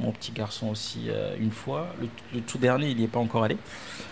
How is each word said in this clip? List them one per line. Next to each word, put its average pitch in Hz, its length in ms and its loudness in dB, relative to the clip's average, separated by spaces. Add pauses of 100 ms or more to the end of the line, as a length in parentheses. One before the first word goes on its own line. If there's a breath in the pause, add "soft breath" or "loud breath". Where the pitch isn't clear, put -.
mon 117 100 2
petit - 220 -6
garçon 110 380 -2
aussi, 110 380 -4
euh, 104 300 0
une 110 140 2
fois. 147 360 -4 (120)
Le, 120 80 -2 (260)
le 120 60 -2
tout 117 180 -4
dernier, 127 300 6
il 131 80 0
n'y 113 80 4
est 113 40 4
pas 120 120 0
encore 113 240 4
allé. 110 140 4 (540 loud breath)